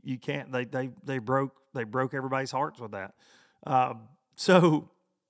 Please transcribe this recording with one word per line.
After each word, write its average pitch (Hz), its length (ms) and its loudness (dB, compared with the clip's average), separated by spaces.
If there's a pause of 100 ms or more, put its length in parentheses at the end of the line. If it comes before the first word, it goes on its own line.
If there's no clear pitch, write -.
you 131 160 -8
can't, 139 320 -8
they, 123 140 -2
they, 131 260 -6 (120)
they 135 140 -6
broke, 131 360 -2 (200)
they 120 120 -4
broke 127 280 -2
everybody's 135 380 -4
hearts 139 280 -4
with 110 120 -12
that. 98 240 -10 (500)
Um, 127 380 0 (340)
so 170 520 6 (400)